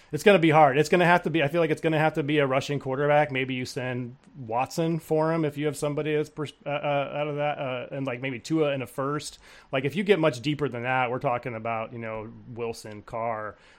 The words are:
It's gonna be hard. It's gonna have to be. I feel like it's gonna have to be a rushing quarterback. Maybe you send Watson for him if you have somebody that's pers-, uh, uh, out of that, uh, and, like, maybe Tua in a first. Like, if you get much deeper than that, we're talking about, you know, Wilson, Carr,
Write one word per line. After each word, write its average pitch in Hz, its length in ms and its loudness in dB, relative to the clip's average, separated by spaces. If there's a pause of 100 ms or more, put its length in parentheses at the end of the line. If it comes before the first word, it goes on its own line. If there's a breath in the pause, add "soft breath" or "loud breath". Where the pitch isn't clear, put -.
(100)
It's 151 140 -6
gonna 196 160 8
be 160 100 6
hard. 143 260 8
It's 151 120 4
gonna 180 180 6
have 175 160 6
to 170 80 -2
be. 151 140 2
I 143 40 2
feel 170 120 0
like 160 100 2
it's 147 100 -2
gonna 156 200 2
have 156 140 2
to 156 100 -2
be 151 140 2
a 143 80 4
rushing 135 340 0
quarterback. 143 500 2
Maybe 131 240 -2
you 127 100 -4
send 123 520 -6 (200)
Watson 147 600 -2
for 160 340 0
him 165 120 0
if 143 120 -2
you 147 100 -2
have 143 100 -2
somebody 151 400 -2
that's 151 120 -2
pers-, 151 240 -10 (140)
uh, 143 40 -6
uh, 143 440 -2
out 147 140 -4
of 147 80 -6
that, 147 220 -2
uh, 127 340 -6
and, 139 120 -6
like, 123 160 -6
maybe 131 200 -6
Tua 156 320 0
in 131 100 -4
a 117 40 -8
first. 143 520 -6 (320 loud breath)
Like, 135 140 -2
if 139 100 -2
you 208 80 -2
get 190 160 4
much 156 220 2
deeper 147 280 -2
than 117 140 -6
that, 127 260 0
we're 123 120 -4
talking 120 340 -4
about, 110 380 -6
you 117 80 -12
know, 110 280 -8 (240)
Wilson, 113 500 -8
Carr, 110 520 -6 (240 soft breath)